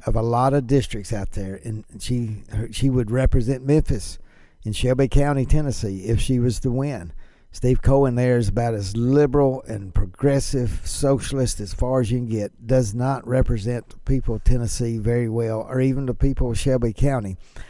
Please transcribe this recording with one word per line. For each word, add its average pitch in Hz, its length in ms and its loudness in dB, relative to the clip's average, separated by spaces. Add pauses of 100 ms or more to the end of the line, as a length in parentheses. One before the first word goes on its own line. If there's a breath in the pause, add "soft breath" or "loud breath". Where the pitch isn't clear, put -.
of 110 100 2
a 110 60 2
lot 120 320 0
of 139 140 0
districts 120 440 0
out 98 220 -6
there, 98 320 -6
and 113 180 -8 (160)
she, 117 500 -4
her, 107 220 -6
she 135 180 2
would 123 220 0
represent 131 540 2
Memphis 139 540 0 (440 soft breath)
in 110 80 -6
Shelby 127 380 2
County, 139 360 4
Tennessee, 110 600 0
if 113 160 2
she 127 180 2
was 120 220 0
to 127 100 -2
win. 123 400 -4 (400 soft breath)
Steve 123 300 2
Cohen 135 340 4
there 123 220 2
is 113 100 2
about 117 260 0
as 101 220 -6
liberal 131 720 2
and 101 260 -10
progressive 127 920 0
socialist 139 760 0
as 101 140 -8
far 131 260 0
as 113 100 0
you 123 100 0
can 120 100 -6
get. 110 380 -6
Does 117 280 2
not 127 320 -4
represent 120 640 0
the - 100 -18
people 123 360 0
of - 100 -4
Tennessee 117 520 2
very 117 300 0
well, 110 400 -4
or 131 140 -2
even 135 240 0
the 123 80 -4
people 131 380 2
of 113 60 -2
Shelby 120 360 0
County. 117 420 0 (340 loud breath)